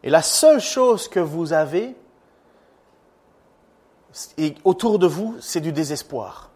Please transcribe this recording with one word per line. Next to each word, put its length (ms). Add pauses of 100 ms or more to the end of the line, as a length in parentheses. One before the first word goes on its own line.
Et 80
la 120
seule 380
chose 480
que 120
vous 320
avez, 440 (2500)
et 180 (100)
autour 340
de 80
vous, 340
c'est 200
du 120
désespoir 840